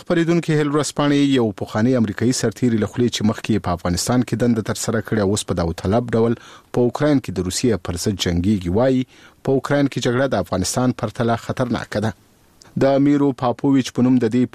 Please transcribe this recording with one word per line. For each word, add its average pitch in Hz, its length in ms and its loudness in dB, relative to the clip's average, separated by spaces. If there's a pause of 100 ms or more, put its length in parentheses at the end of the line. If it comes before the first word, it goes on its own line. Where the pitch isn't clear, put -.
خپرېدونکي 165 560 0
هیل 147 160 -2
ورځپاڼې 143 640 2
یو 113 100 2 (100)
پخوانی 117 400 0
امریکایي 113 400 0
سرتیري 113 440 0
له 98 80 -4
خولې 120 240 2
چې 107 160 0
مخکې - 360 -2
په 87 120 -2
افغانستان 113 440 0
کې - 220 -4
دنده 110 260 0
ترسره 110 340 -4
کړې 110 200 -2
او 95 100 2
اوس - 140 -4
په 87 100 -2
داوطلب 107 560 -2
ډول 113 180 2 (380)
په 123 160 2
اوکراین 143 320 0
کې - 160 -8
د 92 140 -2
روسیې 110 400 0
پر 87 160 -6
ضد 101 180 -2
جنګیږي، 87 460 0 (100)
وایي، 131 260 2 (380)
په 135 160 0
اوکراین 143 260 0
کې 131 200 -4
جګړه 127 280 0
د 95 120 0
افغانستان 123 580 -2
پرتله 117 420 -2
خطرناکه 117 640 -4
ده. - 100 -6 (640)
د 135 220 4
میرو 143 240 4 (100)
پاپوویچ 131 560 0
په 120 140 0
نوم 127 100 4
د 117 160 2
دې 123 200 0